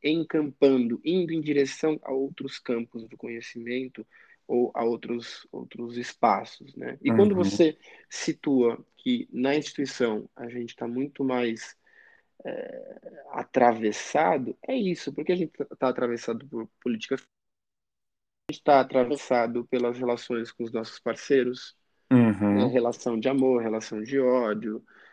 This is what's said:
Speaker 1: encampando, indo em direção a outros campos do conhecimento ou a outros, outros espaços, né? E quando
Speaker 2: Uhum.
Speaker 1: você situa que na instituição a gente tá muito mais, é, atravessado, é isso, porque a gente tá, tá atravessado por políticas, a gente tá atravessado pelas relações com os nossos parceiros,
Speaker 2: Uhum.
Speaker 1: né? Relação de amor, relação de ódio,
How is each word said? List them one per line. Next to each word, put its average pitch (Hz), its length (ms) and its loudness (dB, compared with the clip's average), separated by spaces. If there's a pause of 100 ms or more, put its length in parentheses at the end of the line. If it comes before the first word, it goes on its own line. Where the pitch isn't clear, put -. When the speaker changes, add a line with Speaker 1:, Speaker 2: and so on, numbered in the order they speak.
Speaker 1:
encampando, 143 1000 2
indo 170 300 0
em 160 80 -2
direção 147 640 0
a - 80 -8
outros 135 480 -6
campos 117 480 -6
do 107 100 -20
conhecimento 120 880 -10 (420)
ou 120 280 2
a 120 80 -2
outros, 117 680 -6
outros - 460 -12
espaços, - 800 -2
né? 123 260 -10
E 127 100 2
quando 196 200 8
Speaker 2:
Uhum. 185 120 2
Speaker 1:
você 160 320 4 (320)
situa 131 760 0 (120)
que 123 340 -2
na 135 240 0
instituição 131 800 -2
a 123 120 -12
gente 120 280 -10
tá 120 120 -8
muito 139 360 -4
mais, 123 520 -2 (680)
é, - 840 -12
atravessado, 123 1200 2 (120)
é 262 80 -2
isso, 190 360 -2
porque 156 200 -2
a 180 40 2
gente 175 180 -4
tá, 139 120 -6
tá 135 240 -4
atravessado 120 580 -4
por 113 220 -10 (120)
políticas, 123 400 -4 (1300)
a 151 60 -4
gente - 100 -18
tá 143 160 8
atravessado 123 840 0
pelas 123 320 -2
relações 120 540 -4
com - 120 -10
os 113 80 -8
nossos 113 280 -8
parceiros, 123 760 -2 (360)
Speaker 2:
Uhum. 104 460 6
Speaker 1:
né? 104 100 4
Relação 120 520 0
de 110 80 0
amor, 131 360 2
relação 110 400 -4
de 135 160 -2
ódio, 113 680 0 (280)